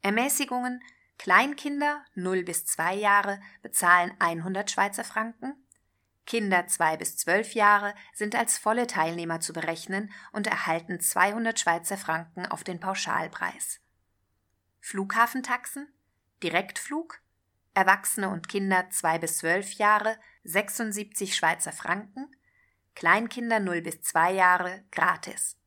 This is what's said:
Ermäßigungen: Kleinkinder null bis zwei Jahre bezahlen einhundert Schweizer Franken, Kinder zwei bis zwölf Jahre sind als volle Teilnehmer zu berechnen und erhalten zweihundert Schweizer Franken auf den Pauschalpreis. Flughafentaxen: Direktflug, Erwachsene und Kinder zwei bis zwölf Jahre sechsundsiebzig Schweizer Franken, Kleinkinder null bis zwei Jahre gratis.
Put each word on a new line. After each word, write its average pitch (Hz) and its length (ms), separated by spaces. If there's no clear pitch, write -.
Ermäßigungen: 247 800
Kleinkinder 285 880
null 185 280
bis 175 220
zwei 175 300
Jahre 202 460
bezahlen 175 580
einhundert 180 520
Schweizer 196 320
Franken, 233 520
Kinder 190 400
zwei 160 300
bis - 180
zwölf 208 380
Jahre 208 420
sind 208 220
als 233 220
volle 233 280
Teilnehmer 165 540
zu 165 140
berechnen 170 580
und 208 120
erhalten 170 540
zweihundert 220 580
Schweizer 170 380
Franken 165 500
auf - 200
den 175 160
Pauschalpreis. - 960
Flughafentaxen: 240 1040
Direktflug, 196 800
Erwachsene 196 540
und 175 220
Kinder 190 400
zwei 165 300
bis 165 180
zwölf 185 380
Jahre 214 440
sechsundsiebzig 202 880
Schweizer 165 380
Franken, 214 580
Kleinkinder 220 680
null 175 200
bis 165 200
zwei 170 320
Jahre 180 580
gratis. - 760